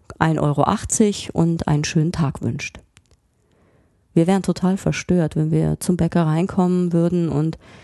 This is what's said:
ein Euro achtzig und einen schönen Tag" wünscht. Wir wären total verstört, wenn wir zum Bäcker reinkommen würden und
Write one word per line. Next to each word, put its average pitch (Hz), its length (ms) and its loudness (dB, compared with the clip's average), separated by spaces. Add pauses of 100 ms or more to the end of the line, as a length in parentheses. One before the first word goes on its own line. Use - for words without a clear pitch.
(200)
ein 160 180 2
Euro 147 260 0
achtzig - 720 0
und 165 340 0
einen 147 160 2
schönen 160 280 0
Tag" - 320 -4
wünscht. 120 340 -6 (1400)
Wir 165 140 4
wären 190 160 2
total 185 340 0
verstört, 160 580 -2
wenn 156 160 0
wir 156 280 0
zum 180 180 0
Bäcker 170 300 2
reinkommen 180 680 0
würden 170 360 2
und 156 280 -2 (260)